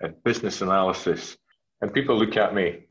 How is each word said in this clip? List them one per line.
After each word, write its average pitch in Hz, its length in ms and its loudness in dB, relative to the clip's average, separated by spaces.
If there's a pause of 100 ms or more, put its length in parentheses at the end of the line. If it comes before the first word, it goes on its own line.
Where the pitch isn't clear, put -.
and - 220 -10
business 110 380 -2
analysis. 92 760 0 (440)
And 107 120 -4
people 139 240 2
look 107 200 2
at 104 180 2
me 95 360 -2